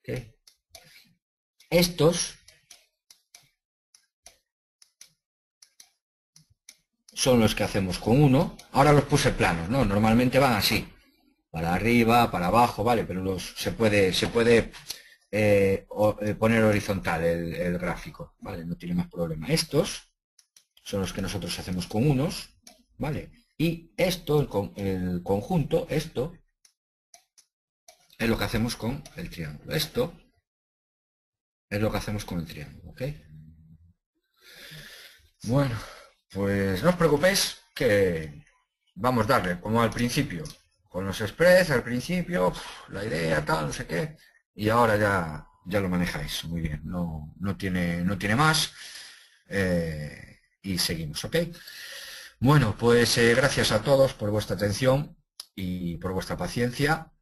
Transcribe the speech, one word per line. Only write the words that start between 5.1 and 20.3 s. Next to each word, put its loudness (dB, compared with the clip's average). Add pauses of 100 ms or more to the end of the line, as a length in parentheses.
son 2
los 4
que -2
hacemos -4
con 4
uno. 4 (160)
Ahora 6
los 6
puse 2
planos, 0
¿no? 2
Normalmente 4
van 4
así, 0 (640)
para -2
arriba, 4
para -2
abajo, 4
¿vale? 2
Pero -6
los, -6
se -6
puede, 4
se 0
puede, 4 (580)
eh, 2
o-, 0
eh, -2
poner 2
horizontal 0
el, -2
el -4
gráfico, -8
¿vale? -12
No -8
tiene -8
más -2
problema. -6
Estos -2 (680)